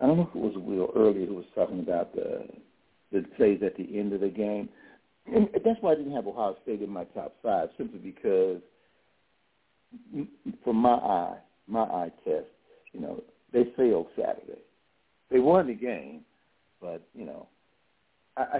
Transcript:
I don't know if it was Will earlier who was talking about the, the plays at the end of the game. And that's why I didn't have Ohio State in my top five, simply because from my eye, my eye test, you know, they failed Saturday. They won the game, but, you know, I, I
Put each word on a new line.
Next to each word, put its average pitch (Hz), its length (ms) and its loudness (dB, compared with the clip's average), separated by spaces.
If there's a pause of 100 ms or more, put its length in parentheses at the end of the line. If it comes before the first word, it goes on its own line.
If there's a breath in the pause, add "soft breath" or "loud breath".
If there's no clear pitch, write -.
I 131 60 4
don't 160 100 6
know 170 120 2
if - 60 -12
it - 60 -4
was 101 160 -2
Will 92 380 -2
earlier 101 320 4
who 98 80 -6
was 87 180 -12
talking 92 260 -2
about 87 360 -2
the, - 320 -6 (640)
the 98 100 0 (160)
plays 104 260 4
at 92 140 -2
the 104 220 -8
end 101 140 -2
of 95 80 -2
the 98 80 0
game. 104 400 -4 (640 soft breath)
And 208 140 6 (160)
that's 220 160 2
why 170 140 4
I - 20 4
didn't 143 200 -6
have 101 120 -4
Ohio 101 360 -4
State 104 180 -6
in 101 80 -6
my 90 160 -8
top - 360 -10
five, 95 360 0
simply 110 220 -10
because 92 600 0 (2000)
from 117 100 2
my 120 200 6
eye, 90 420 0 (280)
my 113 180 0
eye 87 280 -4 (140)
test, 90 220 -2 (440 soft breath)
you - 80 -16
know, 82 240 -10 (300)
they 120 240 4
failed 107 300 4 (100)
Saturday. - 440 -6 (680)
They 127 80 6
won 160 280 6
the 117 80 -4
game, 85 500 -8 (560)
but, 85 340 -12
you 113 100 -14
know, - 220 -14 (880)
I, 131 200 -4
I 135 40 0